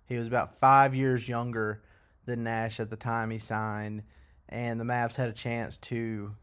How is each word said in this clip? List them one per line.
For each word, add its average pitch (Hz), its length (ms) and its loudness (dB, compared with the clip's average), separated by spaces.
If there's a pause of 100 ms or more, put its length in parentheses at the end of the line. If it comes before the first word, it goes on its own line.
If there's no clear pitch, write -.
He 123 100 -4
was 117 100 -4
about 117 320 -2
five 135 360 8
years 127 340 2
younger 117 540 -2 (440)
than 120 160 -4
Nash 113 380 -2
at 110 100 -4
the 113 60 -8
time 113 340 -2
he 110 80 -6
signed, 107 640 -4 (460)
and 117 320 -4
the 117 40 -4
Mavs 120 300 0
had 127 140 -2
a 110 40 -6
chance 117 440 -6
to 110 640 -6